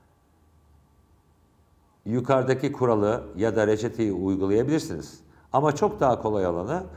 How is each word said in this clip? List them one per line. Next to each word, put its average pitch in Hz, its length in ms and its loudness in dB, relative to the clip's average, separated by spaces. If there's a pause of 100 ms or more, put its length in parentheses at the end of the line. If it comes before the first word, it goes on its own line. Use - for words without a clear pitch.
(2000)
Yukarıdaki 131 680 0
kuralı 113 520 2 (120)
ya 107 200 0
da 107 100 4
reçeteyi 107 460 0
uygulayabilirsiniz. 98 1080 -2 (320)
Ama 143 220 2
çok 202 260 -2
daha 131 220 2
kolay 107 240 0
olanı 98 380 -2 (120)